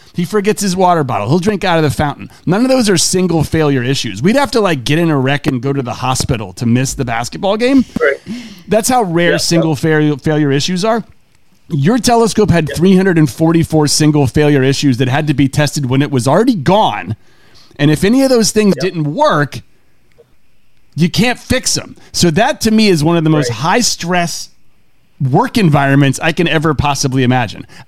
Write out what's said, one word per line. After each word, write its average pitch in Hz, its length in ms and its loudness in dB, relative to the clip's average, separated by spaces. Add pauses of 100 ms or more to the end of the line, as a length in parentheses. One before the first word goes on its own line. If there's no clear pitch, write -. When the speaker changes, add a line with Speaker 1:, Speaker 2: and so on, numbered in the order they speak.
(140)
Speaker 1:
He 175 120 -4
forgets 208 340 -2
his 185 160 -2
water 175 260 2
bottle. 104 260 -4
He'll 160 100 2
drink 196 260 -2
out 170 140 0
of 156 60 2
the 143 60 2
fountain. - 400 -6 (160)
None 190 160 2
of 262 60 2
those 254 220 2
are 180 80 2
single 170 460 0
failure 143 380 0
issues. 120 400 -4
We'd 208 140 2
have 277 160 0
to, 240 80 2
like, 160 240 -2
get 143 140 0
in 170 120 0
a 147 80 0
wreck 135 280 -2
and 131 160 -2
go 135 100 -2
to 139 100 -4
the 117 120 -8
hospital 123 600 -4
to - 120 -6
miss 123 280 0
the 131 100 -6
basketball 139 520 -4
game. 254 280 2 (160)
Speaker 2:
Right. 143 200 0 (480)
Speaker 1:
That's 220 200 0
how 247 160 2
rare 170 280 0
Speaker 2:
Yeah, 175 60 0
Speaker 1:
single 165 320 0
Speaker 2:
yeah. 147 60 -2
Speaker 1:
fail-, 151 420 0
failure 151 340 0
issues 175 320 -2
are. 220 180 0 (640)
Your 170 280 0
telescope 233 540 2
had 165 180 2
Speaker 2:
Yeah. - 60 -10
Speaker 1:
three 190 200 4
hundred 185 220 4
and 156 120 4
forty-four 160 600 0
single 147 380 2
failure 147 360 2
issues 135 360 0
that 127 100 0
had 143 200 -2
to 147 60 0
be 135 140 2
tested 147 380 -2
when 135 160 0
it 147 80 -2
was 127 180 0
already 226 260 2
gone. 135 640 0 (600)
And 147 140 2
if 151 140 0
any 247 180 2
of 269 60 2
those 233 220 2
things 208 260 2
Speaker 2:
Yep. 135 80 -4
Speaker 1:
didn't 160 300 -4
work, 170 480 0 (1300)
you 165 140 2
can't 240 300 -2
fix - 400 -4
'em. - 180 -14 (160)
So 175 200 2
that 240 280 0
to 220 100 0
me 220 180 4
is 165 140 2
one 170 140 2
of 160 80 0
the 156 60 2
most 147 180 2
Speaker 2:
Right. 113 100 -8
Speaker 1:
high 180 220 0
stress 175 680 -4 (800)
work 208 260 0
environments 139 640 2
I 165 120 -2
can 170 160 -2
ever 156 260 0
possibly 135 480 -2
imagine. 123 440 -2 (220)